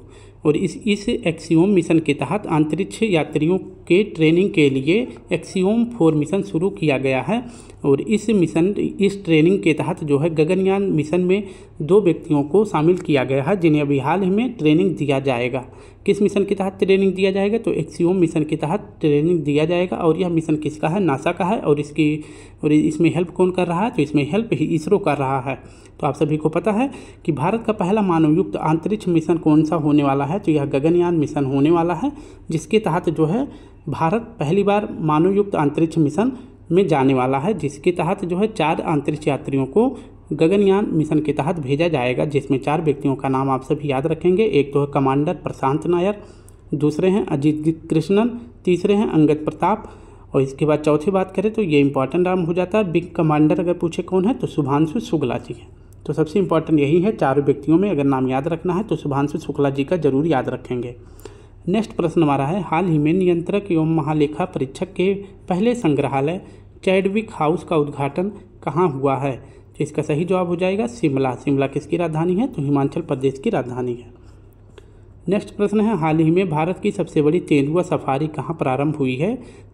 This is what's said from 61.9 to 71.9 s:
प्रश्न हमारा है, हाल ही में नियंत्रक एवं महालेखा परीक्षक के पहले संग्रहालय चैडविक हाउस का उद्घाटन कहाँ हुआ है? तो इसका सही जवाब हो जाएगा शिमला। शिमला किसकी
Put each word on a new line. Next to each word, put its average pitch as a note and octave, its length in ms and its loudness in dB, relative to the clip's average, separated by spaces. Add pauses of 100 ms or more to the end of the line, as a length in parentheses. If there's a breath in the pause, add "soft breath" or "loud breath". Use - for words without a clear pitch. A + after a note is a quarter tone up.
प्रश्न E3+ 320 2
हमारा C#3 220 2
है, F3 160 -2
हाल E3 260 -2
ही D#3+ 100 2
में D3+ 160 2
नियंत्रक F3+ 580 0
एवं D#3+ 240 2
महालेखा D3 500 0
परीक्षक - 480 -8
के F#3 200 0 (360 loud breath)
पहले A3 260 2
संग्रहालय D3 640 0 (440 loud breath)
चैडविक G3 480 0
हाउस D#3+ 300 0
का - 140 -2
उद्घाटन C#3+ 520 -2 (340 loud breath)
कहाँ E3 260 0
हुआ C3+ 260 0
है? C#3 160 -4 (460 loud breath)
तो D#3 60 -2
इसका D3 180 -4
सही D#3 240 -2
जवाब F#3 220 -2
हो F3 80 -2
जाएगा F#3+ 320 -2
शिमला। C3+ 480 0
शिमला C3+ 320 0
किसकी D3 300 -4